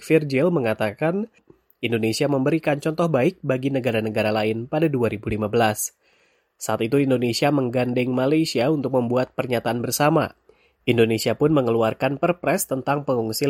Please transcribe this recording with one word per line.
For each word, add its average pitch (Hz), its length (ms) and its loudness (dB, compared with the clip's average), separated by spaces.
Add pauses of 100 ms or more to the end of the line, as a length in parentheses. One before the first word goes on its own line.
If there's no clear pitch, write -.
Virgil, 151 400 2
mengatakan 156 800 -2 (560)
Indonesia 117 480 0
memberikan 147 480 0
contoh 165 320 -2
baik 147 320 0
bagi 131 240 -2
negara-negara 113 640 -2
lain 110 400 -2
pada 156 160 2
dua 120 240 0
ribu 107 160 -8
lima 107 240 -2
belas. 113 400 0 (640)
Saat 110 320 -4
itu, 139 160 2
Indonesia 123 480 0
menggandeng 123 640 0
Malaysia 139 560 2
untuk 135 240 -2
membuat 123 400 0
pernyataan 120 480 -2
bersama. 147 560 0 (480)
Indonesia 113 480 2
pun 151 160 2
mengeluarkan 117 640 2
perpres 170 480 0
tentang 139 400 -4
pengungsi 117 460 -2